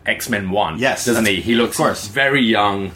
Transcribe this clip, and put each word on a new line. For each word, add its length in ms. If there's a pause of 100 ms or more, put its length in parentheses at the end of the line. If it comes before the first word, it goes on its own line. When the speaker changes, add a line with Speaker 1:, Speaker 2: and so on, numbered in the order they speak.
Speaker 1:
X-Men 440
one, 280
Speaker 2:
Yes, 280
Speaker 1:
doesn't 180
Speaker 2:
that's, 120
Speaker 1:
he? 60
He 120
looks 240
Speaker 2:
of 60
course. 240
Speaker 1:
very 340
young. 540